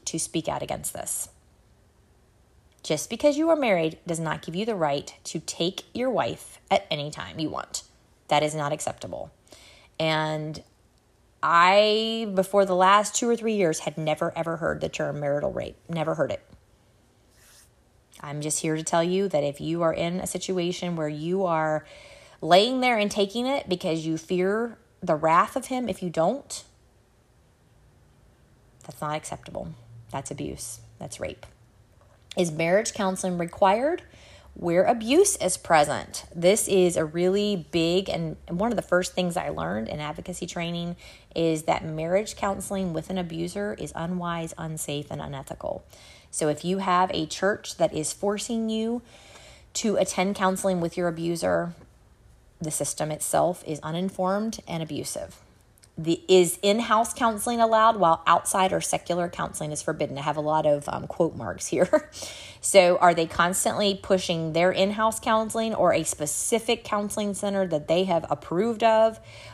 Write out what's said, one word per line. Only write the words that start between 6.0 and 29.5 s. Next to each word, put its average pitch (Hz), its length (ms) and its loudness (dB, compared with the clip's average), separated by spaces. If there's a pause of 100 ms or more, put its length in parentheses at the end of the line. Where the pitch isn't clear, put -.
wife 160 500 -4 (100)
at - 220 2
any 147 180 -6
time - 300 -12
you 156 100 -2
want. - 340 -10 (440)
That 147 160 2
is 151 100 -2
not 147 200 -2
acceptable. - 580 -8 (640)
And 156 640 -2 (800)
I, 214 920 4
before 190 300 4
the 185 100 0
last 196 400 6
two 240 140 0
or 233 80 2
three 226 180 0
years, 170 240 2
had - 180 -8
never, 156 400 -2
ever 165 200 -4
heard 156 240 -2
the 160 80 -2
term 147 320 -6
marital 143 300 -2
rape. - 260 -8 (100)
Never 160 280 -2
heard 147 160 0
it. - 120 -8 (1800)
I'm 147 220 -8
just 151 200 -2
here 156 140 0
to 156 80 -4
tell 170 200 2
you 185 260 2
that 147 140 0
if 143 160 -4
you 160 220 -2
are 165 120 2
in 170 260 -2
a - 80 -6
situation 180 680 -4
where 151 140 -2
you 170 360 -2
are 156 400 0 (560)
laying 208 400 6
there 247 160 2
and 208 120 2
taking 202 360 -2
it 277 220 -2
because 165 380 -2
you 160 120 -2
fear 196 600 -2 (240)
the 170 140 2
wrath 160 400 4
of 262 120 -4
him 254 220 -4
if - 120 -4
you 180 80 -4
don't, 175 540 -2 (2250)
that's - 160 -16
not 151 140 -4
acceptable. - 580 -10 (380)